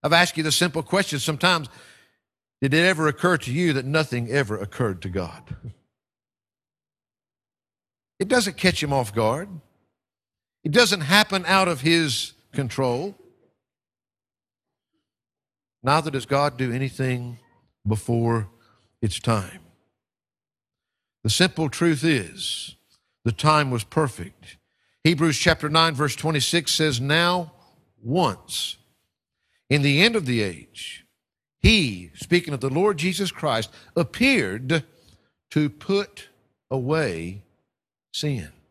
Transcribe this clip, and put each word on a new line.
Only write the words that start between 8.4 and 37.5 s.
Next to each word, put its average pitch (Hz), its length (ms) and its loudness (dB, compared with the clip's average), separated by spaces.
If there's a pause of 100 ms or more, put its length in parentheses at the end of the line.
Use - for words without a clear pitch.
catch 185 240 2
him 143 120 -2
off 123 200 -2
guard. 117 360 -2 (1120)
It 160 80 -4
doesn't 202 300 4
happen 190 440 4
out 190 220 4
of 160 140 -2
his 156 540 0 (180)
control. 135 680 -2 (2750)
Neither 147 300 2
does 131 120 -4
God 139 320 0
do 123 160 -2
anything 123 680 -4 (440)
before 117 640 0 (520)
its 98 180 -2
time. 98 440 -4 (1600)
The 110 60 0
simple 160 380 0
truth 151 360 0
is, - 720 -2 (480)
the 117 80 0
time 147 400 2
was 117 100 -4
perfect. - 720 -6 (460)
Hebrews 156 340 2
chapter 156 320 2
nine, 160 280 2
verse 143 180 -2
twenty-six 156 560 0
says, 147 300 0
"Now 165 520 2 (480)
once, 123 760 -2 (920)
in 143 140 2
the 143 180 4
end 226 140 4
of 190 120 -2
the 120 160 0
age, - 640 -10 (520)
he," 123 560 2
speaking 170 400 -2
of 123 60 -6
the 131 100 -2
Lord 180 280 2
Jesus 175 340 -2
Christ, 117 360 -2 (280)
"appeared 131 880 0 (680)
to 151 180 0
put - 600 -6 (420)
away 120 720 -2 (680)